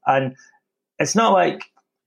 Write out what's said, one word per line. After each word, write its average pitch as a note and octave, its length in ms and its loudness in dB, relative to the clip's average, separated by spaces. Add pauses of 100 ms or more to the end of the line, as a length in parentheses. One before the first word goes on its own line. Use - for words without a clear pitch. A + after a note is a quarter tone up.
And C3+ 280 -2 (640)
it's D3+ 160 -4
not A3 180 2
like F3 320 0 (420)